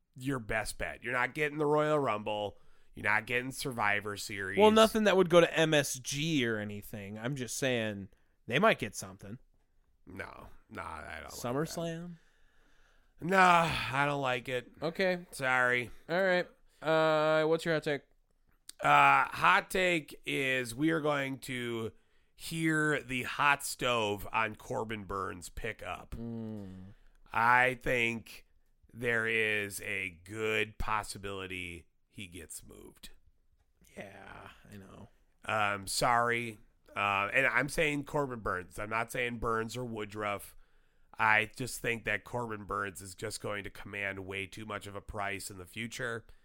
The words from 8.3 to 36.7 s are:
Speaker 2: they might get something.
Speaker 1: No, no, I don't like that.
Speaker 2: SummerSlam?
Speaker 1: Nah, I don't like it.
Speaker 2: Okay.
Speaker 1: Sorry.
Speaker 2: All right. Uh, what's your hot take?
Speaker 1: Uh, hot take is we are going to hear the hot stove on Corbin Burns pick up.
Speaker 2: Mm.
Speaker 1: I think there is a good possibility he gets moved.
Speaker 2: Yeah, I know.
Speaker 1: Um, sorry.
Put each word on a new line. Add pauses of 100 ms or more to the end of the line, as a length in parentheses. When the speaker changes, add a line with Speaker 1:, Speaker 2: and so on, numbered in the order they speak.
Speaker 2:
they
might
get
something. (680)
Speaker 1:
No, (240)
no,
I (200)
don't
like
that.
Speaker 2:
SummerSlam? (1120)
Speaker 1:
Nah, (220)
I
don't
like
it. (140)
Speaker 2:
Okay. (120)
Speaker 1:
Sorry. (200)
Speaker 2:
All
right. (340)
Uh,
what's
your
hot
take? (800)
Speaker 1:
Uh,
hot
take
is
we
are
going
to (440)
hear
the
hot
stove
on
Corbin
Burns
pick
up.
Speaker 2:
Mm. (400)
Speaker 1:
I
think (480)
there
is
a
good
possibility (260)
he
gets
moved. (880)
Speaker 2:
Yeah, (680)
I
know. (360)
Speaker 1:
Um,
sorry. (360)